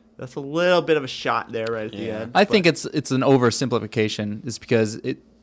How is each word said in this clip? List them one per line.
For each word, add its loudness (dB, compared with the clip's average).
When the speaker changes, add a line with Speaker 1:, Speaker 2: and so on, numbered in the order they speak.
Speaker 1:
That's -14
a -8
little 2
bit 2
of -2
a -10
shot -4
there -4
right -4
at -10
the -12
Speaker 2:
Yeah. -6
Speaker 1:
end, -10
Speaker 3:
I 6
think 2
Speaker 1:
but 6
Speaker 3:
it's, -4
it's -4
an 2
oversimplification. 2
It's -8
because 0
it, -8